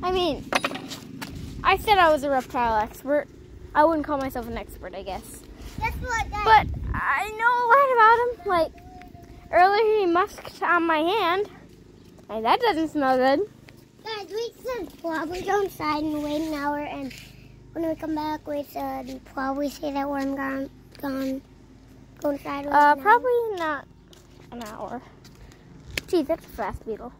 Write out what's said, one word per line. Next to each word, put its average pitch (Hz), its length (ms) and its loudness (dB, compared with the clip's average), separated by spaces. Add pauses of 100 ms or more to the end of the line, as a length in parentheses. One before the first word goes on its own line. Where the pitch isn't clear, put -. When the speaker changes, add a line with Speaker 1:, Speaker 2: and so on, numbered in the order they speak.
Speaker 1:
I 359 80 0
mean, 349 360 0 (1160)
I 381 140 4
said 403 220 4
I 330 120 8
was 285 120 2
a 294 60 -2
reptile 247 520 0
expert. 269 460 -2 (460)
I 302 120 6
wouldn't 311 200 2
call 302 120 -4
myself 262 300 -6
an 233 100 -8
expert, 185 380 -12
I 196 80 -12
guess. 190 380 -12 (380)
Speaker 2:
Guess 453 220 -4
what, 453 300 -4
guys? 415 120 -4
Speaker 1:
But 427 240 6 (260)
I 277 360 -2
know 453 320 2
a 480 80 0
lot 539 240 8
about 453 260 8
him. 480 300 -2
Like, 339 220 2 (840)
earlier 415 460 6
he 392 80 2
musked 359 560 -2
on 339 240 4
my 320 100 2
hand. 370 520 0 (800)
Like, 220 160 -6
that 285 160 4
doesn't 320 300 2
smell 269 260 2
good. 269 320 4 (560)
Speaker 2:
Guys, 427 260 -8
we 440 220 -6 (100)
should 440 400 -8
probably 330 420 -4
go 392 180 2
inside 302 420 -2
and 302 200 -2
wait 294 180 -2
an 320 140 -4
hour, 294 240 -2
and 277 340 -8 (600)
when 320 140 -4
we 320 80 -2
come 311 200 -6
back, 302 320 -6
we 294 160 -6
should 269 600 -10
probably 269 440 -4
see 285 220 -8
that 277 180 -4
worm 277 260 -2
gone, 269 340 -4 (300)
gone, 269 420 -4 (800)
go 294 100 0
inside. 285 340 -6
Wait 285 80 -2
Speaker 1:
Uh, - 20 4 (180)
Speaker 2:
an 294 40 4
hour. 269 60 -12
Speaker 1:
probably 480 280 4 (240)
not 311 320 -4 (640)
an 240 120 -12
hour. 220 360 -10 (1080)
Gee, 339 160 2
that's 320 200 -4
a - 60 -20
fast 220 380 -8
beetle. 220 320 -10